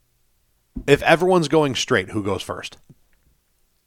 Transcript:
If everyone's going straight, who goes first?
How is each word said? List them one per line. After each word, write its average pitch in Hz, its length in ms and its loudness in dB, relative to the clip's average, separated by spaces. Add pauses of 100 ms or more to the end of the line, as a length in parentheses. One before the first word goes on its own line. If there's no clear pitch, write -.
(880)
If 139 160 4
everyone's 165 460 2
going 147 260 2
straight, 104 360 -2
who 104 120 -6
goes 95 200 -4
first? - 340 -12 (1120)